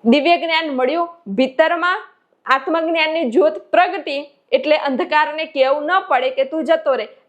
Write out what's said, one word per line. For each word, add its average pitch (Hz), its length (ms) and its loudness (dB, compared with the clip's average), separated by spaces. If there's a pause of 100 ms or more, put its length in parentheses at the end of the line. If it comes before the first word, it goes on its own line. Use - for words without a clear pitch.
દિવ્ય 294 320 4
જ્ઞાન 320 380 -2
મળ્યું, 302 340 -2 (180)
ભીતરમાં 320 760 0 (420)
આત્મજ્ઞાનની 320 840 0
જ્યોત 302 280 2
પ્રગટી, 302 760 -2 (200)
એટલે 294 260 2
અંધકારને 302 680 -2
કેવું 285 380 0
ન 311 80 -2 (160)
પડે 269 220 0
કે 262 140 0
"તું 311 200 -4
જતો 311 320 0
રહે" 220 120 -6 (200)